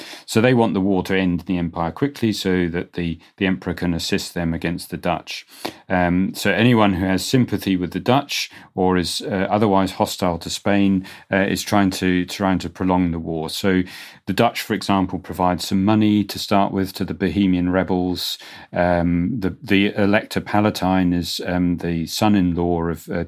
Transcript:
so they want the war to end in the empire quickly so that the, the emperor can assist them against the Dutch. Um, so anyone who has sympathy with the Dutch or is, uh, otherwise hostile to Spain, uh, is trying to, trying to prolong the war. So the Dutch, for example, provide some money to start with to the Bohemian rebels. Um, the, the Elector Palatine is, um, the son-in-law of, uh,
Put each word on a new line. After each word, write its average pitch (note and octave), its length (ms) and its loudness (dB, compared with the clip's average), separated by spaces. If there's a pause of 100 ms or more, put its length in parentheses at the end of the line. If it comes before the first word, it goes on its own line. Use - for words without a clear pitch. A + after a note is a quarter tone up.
(260)
so A2 160 2
they B2+ 100 6
want A2+ 220 4
the G2 60 2
war F#2+ 240 2
to F#2+ 120 -2
end F2+ 240 2
in D#2+ 60 -12
the F#2 100 0
empire E2+ 340 -2
quickly A#2 440 -2
so F2+ 340 0
that E2+ 240 -6
the, E2+ 260 -4 (200)
the F#2+ 80 -16
emperor F#2 260 -4
can F2 220 -2
assist - 400 -6
them E2+ 180 -2
against E2+ 380 -6
the E2+ 80 -8
Dutch. - 480 -6 (420)
Um, F2+ 460 2
so G2+ 180 0
anyone A2 400 4
who F#2 140 0
has F#2 180 0
sympathy G#2 520 2
with F2 160 -4
the F#2+ 60 -4
Dutch - 520 -2 (240)
or F#2 240 2
is, - 240 -2
uh, F#2+ 260 -2
otherwise G2 440 2
hostile F2+ 460 -2
to F2+ 120 -10
Spain, G2 560 2 (260)
uh, G2 60 2
is F#2+ 240 0
trying G2 300 2
to, F2+ 340 0
trying F#2+ 320 0
to F2 100 -6
prolong F#2 420 0
the E2+ 80 -4
war. D#2+ 300 -6
So F#2 340 0 (440)
the G2 80 -2
Dutch, A#2 260 2
for - 140 -4
example, F#2+ 440 0
provide F2 440 -2
some F#2+ 200 0
money G#2 420 4
to - 140 -8
start G2+ 340 2
with F#2+ 200 -2
to F#2 140 -6
the F2 80 -6
Bohemian F2+ 560 2
rebels. F2+ 640 -2 (360)
Um, F2 680 0
the, F#2 220 -4
the G2+ 320 2
Elector G2+ 480 0
Palatine F#2 720 2
is, F2 320 -4
um, F2+ 320 0
the E2 280 -4
son-in-law F2 760 2
of, E2 260 -4
uh, E2+ 200 -4